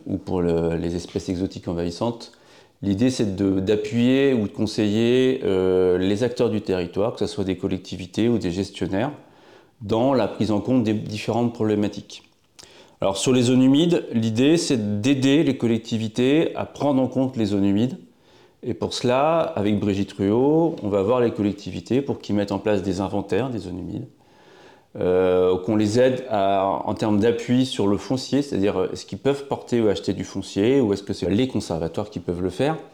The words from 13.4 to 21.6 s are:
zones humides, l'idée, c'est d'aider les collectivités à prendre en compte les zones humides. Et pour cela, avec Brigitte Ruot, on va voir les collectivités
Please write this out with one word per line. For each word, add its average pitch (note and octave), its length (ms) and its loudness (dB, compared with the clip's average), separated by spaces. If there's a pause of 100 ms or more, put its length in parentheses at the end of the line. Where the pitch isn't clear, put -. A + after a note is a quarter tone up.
zones B2+ 200 4
humides, D#3 500 4
l'idée, A#2 440 2
c'est G#2+ 440 -2
d'aider C3+ 420 4
les C#3 140 0
collectivités A#2 960 0
à G#2 120 -6
prendre C3+ 360 0
en B2+ 60 0
compte B2+ 280 -2
les A2+ 100 2
zones G2 180 0
humides. G#2+ 340 0 (640)
Et A#2 120 -6
pour - 180 -4
cela, C#3+ 480 2
avec G#2+ 380 0
Brigitte G2 340 -2
Ruot, C3+ 680 2
on G#2 60 -4
va G2 140 2
voir B2 180 2
les A#2 100 2
collectivités G2+ 720 -2